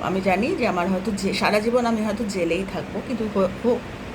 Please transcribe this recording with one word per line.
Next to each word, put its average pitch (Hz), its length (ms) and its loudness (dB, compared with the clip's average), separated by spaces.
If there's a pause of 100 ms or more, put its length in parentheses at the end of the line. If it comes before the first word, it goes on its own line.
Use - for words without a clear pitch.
আমি 185 180 0
জানি 196 380 2
যে 247 80 2
আমার 180 220 0
হয়তো 190 240 0
জে-, 196 200 -2
সারা 196 280 2
জীবন 233 260 2
আমি 226 180 2
হয়তো 214 240 -2
জেলেই 180 440 0
থাকবো, - 360 -6
কিন্তু 220 260 -2
হো-, 190 340 0
হোক, 240 100 2 (360)